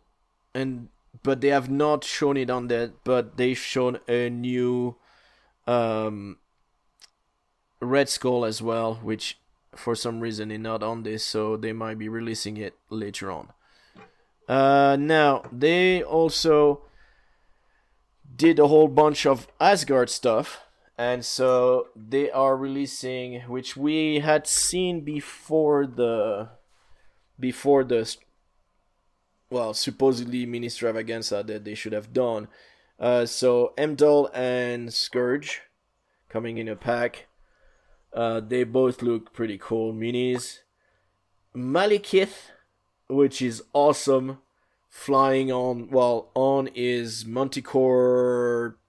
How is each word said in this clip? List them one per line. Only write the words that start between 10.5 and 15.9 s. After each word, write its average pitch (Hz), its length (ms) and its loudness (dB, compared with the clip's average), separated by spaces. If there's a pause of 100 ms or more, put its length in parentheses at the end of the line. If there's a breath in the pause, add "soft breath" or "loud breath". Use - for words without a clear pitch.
is 107 80 -8
not 110 240 -6
on 113 220 -6
this, 107 200 -6
so 110 320 -2
they 110 160 -6
might 110 260 -8
be 107 100 -8
releasing 110 500 -8
it 104 160 -10 (160)
later 101 400 -8
on. 82 220 -12 (960 soft breath)
Uh, 139 500 4
now, 147 540 2
they 175 500 2